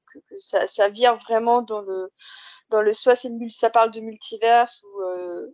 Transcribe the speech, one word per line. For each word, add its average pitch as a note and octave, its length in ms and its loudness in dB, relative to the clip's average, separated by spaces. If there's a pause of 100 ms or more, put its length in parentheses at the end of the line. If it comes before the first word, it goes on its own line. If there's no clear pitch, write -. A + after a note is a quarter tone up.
que, - 140 -20
que - 180 -20
ça, F#3+ 300 -2
ça G3+ 200 2
vire A3+ 280 2
vraiment A#3 440 0
dans A3 220 -6
le, F#3+ 300 -8 (580)
dans G#3+ 100 2
le G#3 120 2
soit B3 240 4
c'est B3+ 120 -6
le A#3 60 -10
mul-, A#3 160 -10
ça - 180 0
parle A3+ 220 4
de A3 100 -14
multiverse A3+ 840 0
ou, G3+ 180 -10
euh, F3+ 520 -8